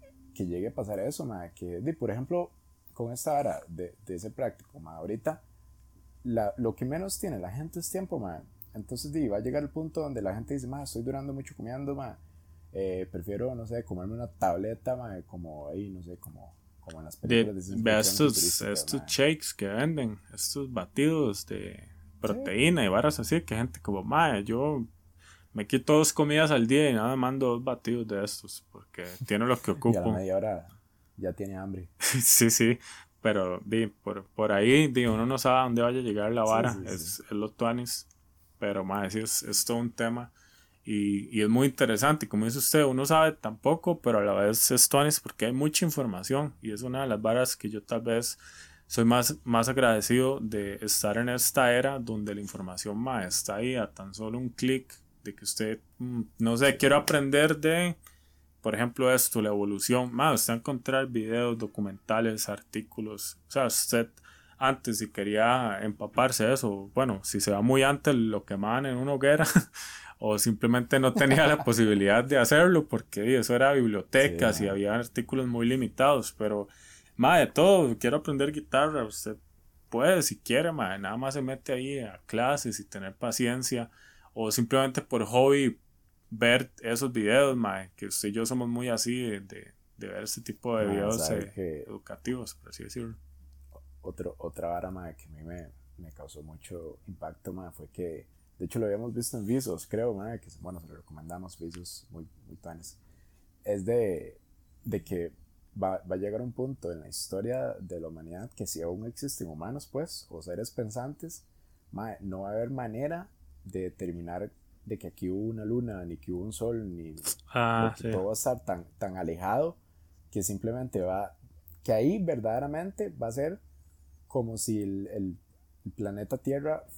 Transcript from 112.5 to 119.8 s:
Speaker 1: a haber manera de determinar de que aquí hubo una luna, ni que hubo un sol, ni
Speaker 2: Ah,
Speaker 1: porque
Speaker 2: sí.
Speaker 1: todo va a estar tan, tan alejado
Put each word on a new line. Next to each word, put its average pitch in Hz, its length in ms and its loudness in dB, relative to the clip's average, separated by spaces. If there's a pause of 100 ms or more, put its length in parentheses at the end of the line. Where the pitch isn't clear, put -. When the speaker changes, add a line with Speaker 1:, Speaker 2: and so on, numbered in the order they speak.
Speaker 1:
a - 40 -8
haber 117 160 -4
manera 135 580 -6 (360)
de 92 180 -8
determinar 87 680 -8 (340)
de 104 140 -8
que - 80 -12
aquí 90 240 -8
hubo 101 180 -4
una 110 160 -8
luna, 110 400 -4
ni 85 140 -10
que - 120 -12
hubo 90 140 -6
un 110 80 -8
sol, 110 420 -6
ni 80 200 -12 (340)
Speaker 2:
Ah, 113 400 2
Speaker 1:
porque 113 140 -8
Speaker 2:
sí. 117 80 -4
Speaker 1:
todo 95 160 -2
va 104 60 -2
a - 20 -4
estar 123 320 -2
tan, 87 180 -4 (140)
tan 95 180 -8
alejado 95 640 -2 (520)